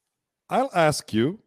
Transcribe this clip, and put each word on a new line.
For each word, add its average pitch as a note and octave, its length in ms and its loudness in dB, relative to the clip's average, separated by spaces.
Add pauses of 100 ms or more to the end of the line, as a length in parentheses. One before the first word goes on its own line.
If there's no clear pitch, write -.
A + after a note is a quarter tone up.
(500)
I'll B3+ 240 -2
ask D#3 400 0
you C3 340 0